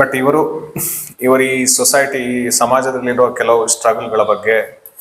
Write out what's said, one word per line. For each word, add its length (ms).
But 180
ಇವರು, 560
ಇವರು 220
ಈ 220
ಸೊಸೈಟಿ, 540
ಈ 320
ಸಮಾಜದಲ್ಲಿರೋ 840
ಕೆಲವು 320
ಸ್ಟ್ರಗಲ್‌ಗಳ 560
ಬಗ್ಗೆ, 600